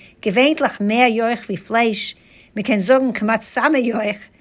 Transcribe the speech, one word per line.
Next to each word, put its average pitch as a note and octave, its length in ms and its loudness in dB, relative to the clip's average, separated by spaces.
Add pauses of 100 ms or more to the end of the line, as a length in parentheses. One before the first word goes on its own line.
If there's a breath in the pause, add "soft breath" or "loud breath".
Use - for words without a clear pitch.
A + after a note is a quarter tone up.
(260 loud breath)
געווענטלעך G#3+ 560 0
מער A3 260 2
יויך A#3 380 -2
ווי F#3+ 120 -6
פלייש. A3+ 580 -2 (400 soft breath)
מען G#3+ 80 -4
קען G#3+ 160 0
זאגן, B3+ 320 4
כמעט A3 300 -2
סאמע C#4 360 2
יויך. G#3+ 400 -2 (240 soft breath)